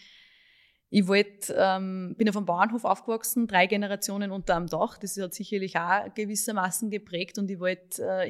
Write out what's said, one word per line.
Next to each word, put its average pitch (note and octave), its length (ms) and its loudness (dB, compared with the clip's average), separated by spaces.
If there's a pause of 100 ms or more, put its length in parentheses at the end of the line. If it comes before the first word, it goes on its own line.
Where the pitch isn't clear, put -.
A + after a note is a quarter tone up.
(920)
Ich G3+ 160 6
wollt, G3+ 480 2
ähm, F#3+ 640 0
bin G#3+ 140 2
auf G3+ 60 0
einem G3+ 100 -4
Bauernhof G3+ 400 2
aufgewachsen, A3+ 600 0
drei F#3 200 6
Generationen G3+ 640 -2
unter F#3+ 260 0
einem E3+ 120 -2
Dach. E3+ 280 -2
Das G3 220 -8
hat F#3 160 -6
sicherlich F#3+ 420 -4
auch F#3+ 380 0
gewissermaßen G#3 760 -2
geprägt G3 480 -6
und G3 140 -2
ich F#3 100 -8
wollt, F3+ 380 -4
äh, F#3 320 -2